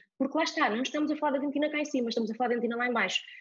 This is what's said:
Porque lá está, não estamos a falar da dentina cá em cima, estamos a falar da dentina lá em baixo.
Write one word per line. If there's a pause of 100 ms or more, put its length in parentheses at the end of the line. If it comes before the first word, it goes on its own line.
(180)
Porque
lá
está,
não
estamos
a
falar
da
dentina
cá
em
cima,
estamos
a
falar
da
dentina
lá
em
baixo. (200)